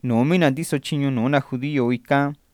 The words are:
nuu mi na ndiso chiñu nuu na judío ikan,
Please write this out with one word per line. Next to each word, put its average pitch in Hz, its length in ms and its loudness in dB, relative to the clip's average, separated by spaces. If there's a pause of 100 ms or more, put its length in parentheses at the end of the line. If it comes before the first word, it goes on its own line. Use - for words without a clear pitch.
nuu 120 220 2
mi 170 140 2
na 156 120 4
ndiso 151 280 -4
chiñu 139 320 -2
nuu 120 180 -2
na 143 120 2
judío 127 520 -2
ikan, 143 420 0 (200)